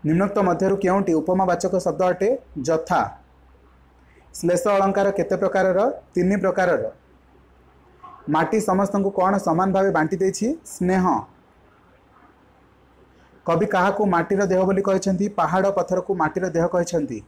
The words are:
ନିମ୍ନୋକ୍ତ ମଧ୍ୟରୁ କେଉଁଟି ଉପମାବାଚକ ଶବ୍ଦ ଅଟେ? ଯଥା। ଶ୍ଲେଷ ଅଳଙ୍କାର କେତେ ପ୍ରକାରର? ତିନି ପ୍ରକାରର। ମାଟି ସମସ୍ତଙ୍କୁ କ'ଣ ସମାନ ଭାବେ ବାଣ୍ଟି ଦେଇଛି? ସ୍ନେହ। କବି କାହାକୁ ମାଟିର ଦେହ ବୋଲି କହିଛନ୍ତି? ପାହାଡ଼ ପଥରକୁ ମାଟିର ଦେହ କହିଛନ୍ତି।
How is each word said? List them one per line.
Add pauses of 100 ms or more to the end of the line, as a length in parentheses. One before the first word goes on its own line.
ନିମ୍ନୋକ୍ତ
ମଧ୍ୟରୁ
କେଉଁଟି
ଉପମାବାଚକ
ଶବ୍ଦ
ଅଟେ? (200)
ଯଥା। (1160)
ଶ୍ଲେଷ
ଅଳଙ୍କାର
କେତେ
ପ୍ରକାରର?
ତିନି
ପ୍ରକାରର। (1400)
ମାଟି
ସମସ୍ତଙ୍କୁ
କ'ଣ
ସମାନ
ଭାବେ
ବାଣ୍ଟି
ଦେଇଛି?
ସ୍ନେହ। (2250)
କବି
କାହାକୁ
ମାଟିର
ଦେହ
ବୋଲି
କହିଛନ୍ତି?
ପାହାଡ଼
ପଥରକୁ
ମାଟିର
ଦେହ
କହିଛନ୍ତି।